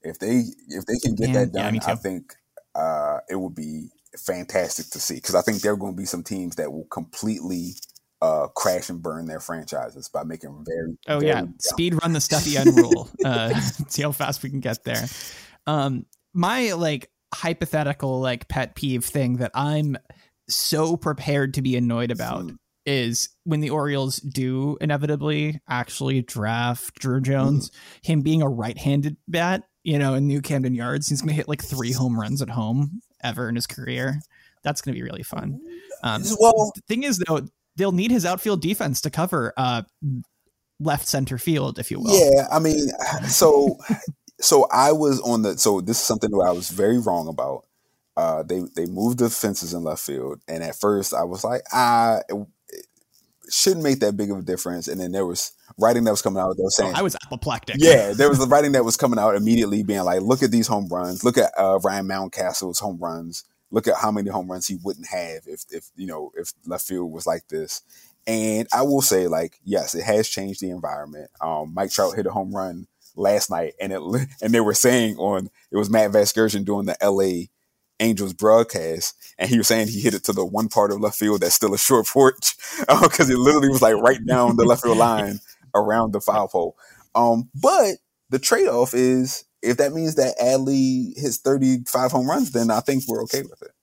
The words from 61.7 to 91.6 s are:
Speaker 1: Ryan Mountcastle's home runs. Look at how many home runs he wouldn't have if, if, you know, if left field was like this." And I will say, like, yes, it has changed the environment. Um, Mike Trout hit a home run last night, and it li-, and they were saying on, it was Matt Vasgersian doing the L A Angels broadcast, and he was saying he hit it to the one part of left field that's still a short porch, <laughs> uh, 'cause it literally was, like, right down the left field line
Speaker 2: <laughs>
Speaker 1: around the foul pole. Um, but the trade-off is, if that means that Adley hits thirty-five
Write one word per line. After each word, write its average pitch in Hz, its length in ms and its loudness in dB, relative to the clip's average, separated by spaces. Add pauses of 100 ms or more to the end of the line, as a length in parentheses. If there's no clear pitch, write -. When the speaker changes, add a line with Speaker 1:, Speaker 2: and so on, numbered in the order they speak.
Speaker 1:
Ryan 98 240 -2
Mountcastle's 95 720 -4
home 95 220 -6
runs. 85 420 -8 (300)
Look 110 160 0
at 101 80 4
how 107 160 0
many 101 180 -2
home 92 180 -6
runs 92 200 -8
he 95 80 -6
wouldn't 95 320 -10
have 160 400 -8
if, 156 240 -14
if, - 240 -14
you - 100 -10
know, 78 300 -10
if 85 160 -10 (120)
left 87 220 -8
field 90 240 -6
was 82 160 -10
like 85 220 -4
this." 78 340 -8 (440)
And 113 460 -2
I 117 100 0
will 139 200 2
say, 95 240 2
like, 82 380 -4
yes, 92 300 -2
it 85 100 -6
has 110 240 2
changed 98 340 -8
the 92 80 -6
environment. 76 600 -10 (120)
Um, 78 320 -6
Mike 95 160 -2
Trout 98 240 0
hit 104 100 -4
a 92 60 -2
home 95 240 -6
run 95 320 -8 (300)
last 196 340 2
night, 170 300 -4
and 95 120 -4
it 95 80 -4
li-, 113 280 -4 (120)
and 110 140 2
they 117 60 6
were 104 120 2
saying 120 460 2
on, 98 320 -2 (200)
it 95 60 -2
was 104 140 0
Matt 107 220 4
Vasgersian 104 520 4
doing 101 220 0
the - 160 -4
L 98 180 4
A 92 300 0 (500)
Angels 101 320 0
broadcast, 98 840 2 (240)
and 101 120 0
he 120 80 6
was 101 100 2
saying 113 200 2
he 110 120 -4
hit 110 140 2
it - 100 -6
to 107 80 0
the 98 120 0
one 107 240 -2
part 104 220 4
of 101 100 -4
left 87 180 0
field 107 240 2
that's 87 120 2
still 101 200 2
a 95 40 -2
short 117 280 4
porch, - 500 4 (160)
<laughs> - 160 -4
uh, - 200 8
'cause 147 220 4
it 123 80 4
literally 139 300 6
was, 131 140 4
like, 113 140 8
right 120 300 4
down 123 300 4
the 120 80 6
left 120 180 6
field 117 160 4
line 107 420 2 (160)
Speaker 2:
<laughs> - 180 -14
Speaker 1:
around 107 380 2
the 101 80 -2
foul 101 280 0
pole. 87 280 -2 (380)
Um, 117 400 2
but 254 420 4 (340)
the 131 100 0
trade-off 131 540 2
is, 127 500 2 (180)
if 120 140 2
that - 160 2
means 160 240 -2
that 131 240 2
Adley 131 760 2
hits 135 200 -4
thirty-five 131 720 2